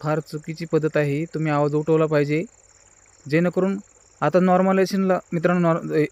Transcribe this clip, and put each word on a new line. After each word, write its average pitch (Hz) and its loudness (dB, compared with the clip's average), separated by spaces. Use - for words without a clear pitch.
फार 156 -2
चुकीची 156 -10
पद्धत 156 0
आहे. 147 0
तुम्ही 156 -4
आवाज 147 0
उठवला 160 2
पाहिजे, 151 0
जेणेकरून 180 0
आता 151 2
नॉर्मलायझेशनला 185 2
मित्रांनो, 175 0
नॉर-, 165 0
ए, 151 2